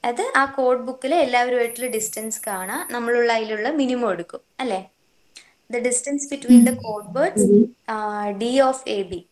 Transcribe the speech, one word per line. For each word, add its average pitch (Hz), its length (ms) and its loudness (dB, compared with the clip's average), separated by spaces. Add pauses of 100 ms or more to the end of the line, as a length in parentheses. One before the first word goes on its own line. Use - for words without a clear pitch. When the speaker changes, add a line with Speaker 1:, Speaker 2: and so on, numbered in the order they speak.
Speaker 1:
അത് 302 340 -4
ആ 277 80 4
code 254 340 0
ബുക്കിലെ 262 380 -2
എല്ലാവരുമായിട്ടുള്ള 247 680 0
distance 220 600 -8
കാണാം, 202 440 -6
നമ്മളുള്ള 240 420 0
അതിലുള്ള 220 360 -4
minimum 247 420 -2
എടുക്കും, 170 280 -8 (200)
അല്ലേ? 196 320 -6 (840)
The 240 100 -4
distance 285 520 -4
between 247 240 10
Speaker 2:
ഉം. 233 60 8
Speaker 1:
the 247 100 0
code 208 420 -10
words, 269 260 2 (200)
uh, 208 760 -6
D 254 320 2
of 262 60 -2 (240)
A 190 100 -4
B 185 40 -10 (180)